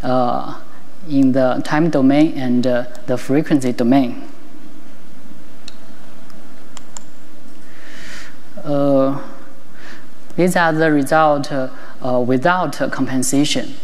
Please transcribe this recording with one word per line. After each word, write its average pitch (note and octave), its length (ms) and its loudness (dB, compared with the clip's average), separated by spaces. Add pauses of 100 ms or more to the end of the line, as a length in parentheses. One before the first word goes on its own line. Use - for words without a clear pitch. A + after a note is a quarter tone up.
uh, B2+ 560 0 (500)
in C#3 220 4
the B2+ 340 2
time D#3 240 2
domain D3 480 4
and, B2 300 2
uh, B2 180 0 (220)
the B2 100 0
frequency C#3 540 0
domain. B2 560 0 (4000)
Uh, C#3 580 2 (1120)
these - 200 2
are E3+ 180 2
the D#3 180 2
result, D3 600 2
uh, C3 180 -2 (340)
uh, B2+ 160 2
without C3 580 0 (140)
compensation. C3 840 0 (100)